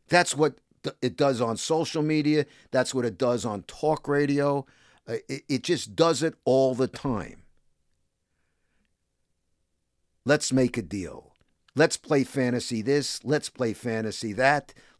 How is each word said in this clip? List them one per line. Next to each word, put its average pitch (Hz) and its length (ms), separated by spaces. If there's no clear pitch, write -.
that's 170 280
what 143 240
th-, 147 180
it 120 160
does 135 240
on 113 160
social 160 460
media. 151 420
That's 127 240
what 127 120
it 101 120
does 120 260
on 104 200
talk - 440
radio. 143 600
Uh, 117 80
it, 135 220
it 131 140
just 120 320
does 160 260
it 160 140
all 131 300
the 127 120
time. - 540
Let's 120 280
make 127 240
a 113 60
deal. 90 500
Let's 156 220
play 143 260
fantasy 123 600
this. 139 400
Let's 143 260
play 117 240
fantasy 110 600
that. 135 420